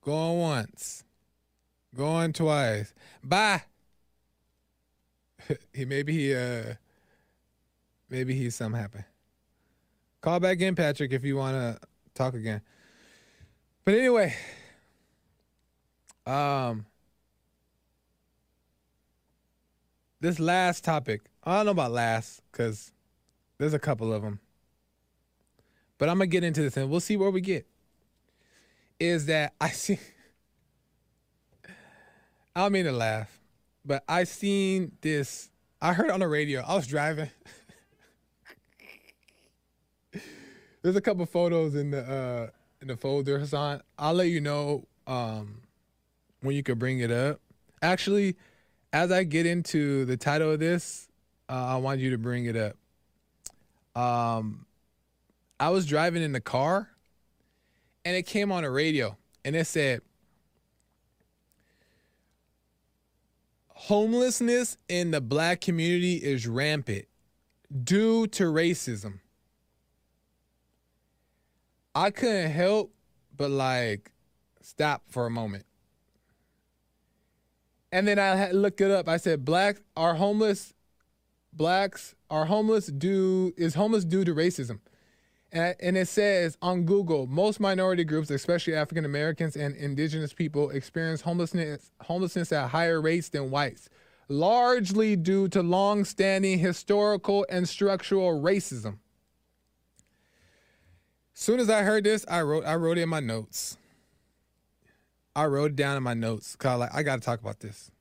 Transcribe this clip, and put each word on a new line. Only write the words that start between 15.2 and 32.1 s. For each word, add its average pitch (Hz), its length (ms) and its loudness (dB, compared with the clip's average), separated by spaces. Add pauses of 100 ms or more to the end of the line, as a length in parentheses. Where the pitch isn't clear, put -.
um, 131 600 -2 (3250)
this 165 180 -2
last 175 460 2
topic, 127 380 -2 (200)
I 175 140 0
don't 214 80 2
know 208 80 2
about 143 180 0
last, 117 520 -2 (100)
'cause 113 400 -6 (680)
there's 151 160 0
a 147 40 -2
couple 113 340 -2
of 104 100 -2
'em. 104 160 -8 (1600)
But 147 100 2
I'm 175 100 2
gonna 190 100 4
get 175 160 2
into 160 180 0
this, 135 140 0
and 135 120 -2
we'll 165 120 0
see 208 160 -2
where 196 140 2
we 185 100 -2
get. 180 260 -4 (1300)
Is 165 260 0
that 151 340 0
I 156 100 0
see, - 280 -2 (1700)
<laughs> - 20 -20 (880)